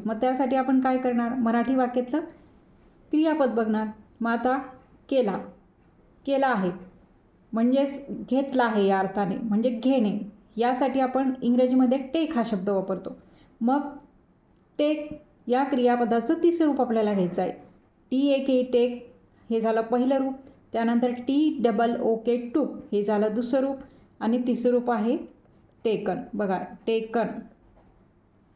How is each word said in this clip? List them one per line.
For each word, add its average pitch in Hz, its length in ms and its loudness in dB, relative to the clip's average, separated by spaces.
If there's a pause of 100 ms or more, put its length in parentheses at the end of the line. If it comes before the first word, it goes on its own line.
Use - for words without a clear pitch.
मग 220 100 -2
त्यासाठी 254 400 0
आपण 262 240 2
काय 254 180 2
करणार? 240 360 0
मराठी 233 420 0
वाक्यातलं 247 440 0 (920)
क्रियापद 302 380 2
बघणार. 214 380 0 (340)
मग 233 100 0
आता 247 260 0 (520)
केला, 226 280 0 (880)
केला 269 220 2
आहे 190 240 0 (800)
म्हणजेच 262 520 0 (240)
घेतला 254 340 0
आहे 214 220 2
या 196 140 4
अर्थाने, 190 360 -2
म्हणजे 226 340 0
घेणे. 233 680 0 (180)
यासाठी 262 420 0
आपण 262 420 0
इंग्रजीमध्ये 254 560 4
टेक 311 380 -2
हा 233 100 2
शब्द 190 240 -2
वापरतो. 190 480 -4 (440)
मग 254 180 2 (1000)
टेक 294 460 -2 (240)
या 247 160 2
क्रियापदाचं 240 720 2 (100)
तिसरं 339 240 4
रूप 269 140 2
आपल्याला 220 320 2
घ्यायचं 185 280 0
आहे. 180 100 -2 (600)
टी 269 160 2
ए 269 120 2
के, 262 240 2 (100)
टेक 240 400 0 (360)
हे 226 120 0
झालं 226 200 0
पहिलं 247 360 0
रूप, 269 160 -2 (400)
त्यानंतर 233 380 2
टी 285 500 0
डबल 233 400 2
ओ 226 140 2
के 240 400 -2
टूक 285 140 2 (220)
हे 208 120 0
झालं 214 320 2
दुसरं 254 260 0
रूप 277 140 -2 (440)
आणि 233 280 0
तिसरं 240 240 2
रूप 240 200 0
आहे 226 260 0 (640)
टेकन. 208 340 -2 (160)
बघा 190 260 -2 (280)
टेकन 220 400 -2 (1300)